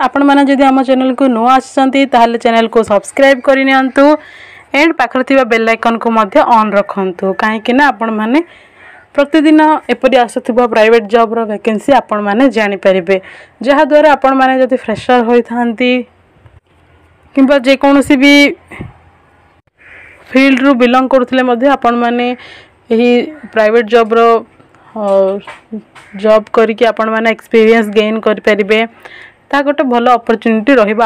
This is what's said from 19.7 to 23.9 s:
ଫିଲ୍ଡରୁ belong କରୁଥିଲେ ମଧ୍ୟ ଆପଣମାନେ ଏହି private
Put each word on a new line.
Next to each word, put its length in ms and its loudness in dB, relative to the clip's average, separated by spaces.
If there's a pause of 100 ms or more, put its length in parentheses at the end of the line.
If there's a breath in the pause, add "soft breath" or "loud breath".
ଫିଲ୍ଡରୁ 400 2 (120)
belong 300 2
କରୁଥିଲେ 380 0
ମଧ୍ୟ 160 -2 (100)
ଆପଣମାନେ 500 -2 (680 loud breath)
ଏହି 180 2 (440)
private 400 0